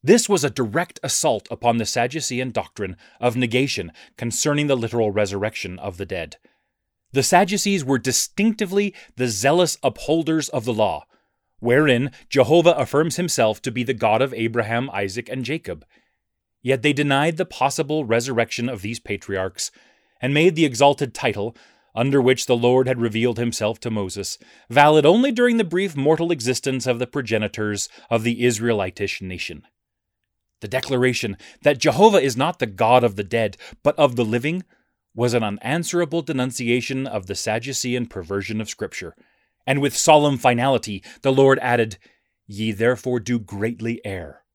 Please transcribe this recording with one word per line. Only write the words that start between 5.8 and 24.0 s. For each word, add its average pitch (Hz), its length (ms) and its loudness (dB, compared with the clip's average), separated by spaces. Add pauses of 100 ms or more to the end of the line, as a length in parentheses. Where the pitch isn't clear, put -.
the 98 80 -8
dead. 85 320 -10 (720)
The 131 120 0
Sadducees 196 600 2
were 131 140 0
distinctively 202 960 -2 (220)
the 123 120 -2
zealous 139 540 2
upholders 156 680 -2
of 127 140 -4
the 117 120 -2
law, 95 320 -2 (500)
wherein 127 540 2 (180)
Jehovah 151 460 4
affirms 143 400 -2
himself 123 480 0
to 123 80 -4
be 120 100 -6
the 120 140 -4
God 113 260 2
of 135 140 0
Abraham, 117 560 -2
Isaac, 101 360 -6
and 131 160 -8
Jacob. 110 400 -8 (760)
Yet 123 220 0
they 147 100 2
denied 147 440 0
the - 80 -2
possible 143 600 -2
resurrection 117 640 -2
of 104 140 -10
these 107 160 -8
patriarchs, 95 720 -6 (500)
and 139 140 -2
made 160 200 4
the 160 100 4
exalted 139 500 2
title, 110 420 -4 (380)
under 139 260 2
which 123 240 4
the 123 120 2
Lord 127 300 4
had 123 140 -2
revealed 113 380 0
himself 113 400 -2
to 120 100 -8
Moses, 101 480 -6 (320)